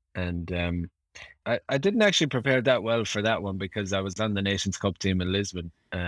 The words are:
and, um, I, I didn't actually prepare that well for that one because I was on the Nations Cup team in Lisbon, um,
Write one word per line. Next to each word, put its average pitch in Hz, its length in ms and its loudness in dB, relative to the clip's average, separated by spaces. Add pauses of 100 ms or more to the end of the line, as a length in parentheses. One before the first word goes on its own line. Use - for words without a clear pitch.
(160)
and, 87 360 -4
um, 87 380 -2 (560)
I, 117 220 0
I 139 100 0
didn't 208 240 2
actually 175 260 4
prepare 131 340 2
that 120 200 4
well 113 220 2
for 104 180 -2
that 107 200 2
one 98 160 -4
because 98 340 -4
I 98 80 2
was 95 180 -4
on 110 160 0
the 98 80 0
Nations 98 360 0
Cup 98 200 -2
team 95 220 2
in 90 100 0
Lisbon, 92 400 -2 (220)
um, 90 160 -4